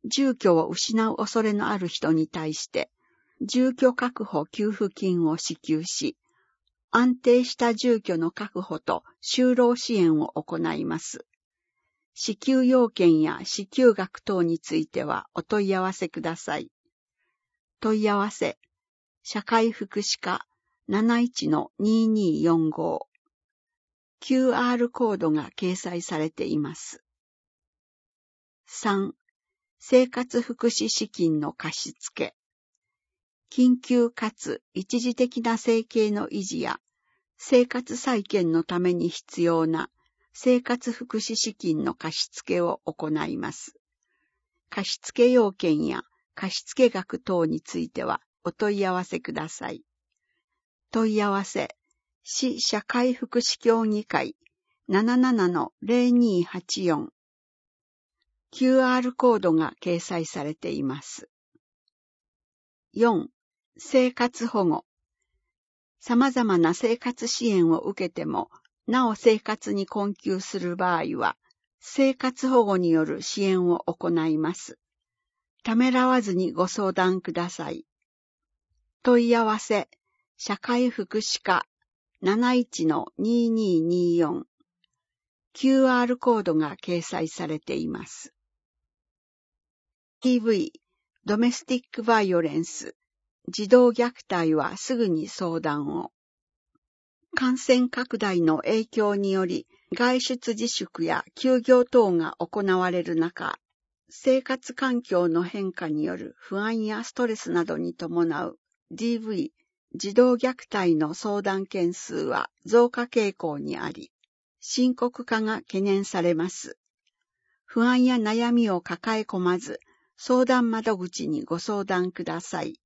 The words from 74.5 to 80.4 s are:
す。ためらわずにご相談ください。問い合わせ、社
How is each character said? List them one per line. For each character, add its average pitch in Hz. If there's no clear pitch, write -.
す。 -
た 226
め 247
ら 254
わ 254
ず 196
に 180
ご 180
相 196
談 185
く 180
だ 170
さ 151
い。 -
問 240
い 233
合 233
わ 214
せ、 208
社 -